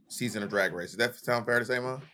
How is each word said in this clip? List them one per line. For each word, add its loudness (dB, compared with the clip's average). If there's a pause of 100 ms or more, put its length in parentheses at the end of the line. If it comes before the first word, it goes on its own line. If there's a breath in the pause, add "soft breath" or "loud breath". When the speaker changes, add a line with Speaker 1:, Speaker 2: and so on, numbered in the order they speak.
Speaker 1:
season -4
of -4
Drag 4
Race. -6
Does -14
that 2
sound 0
fair 4
to 0
say, 0
Mo? -4
Speaker 2:
Um, -10 (140)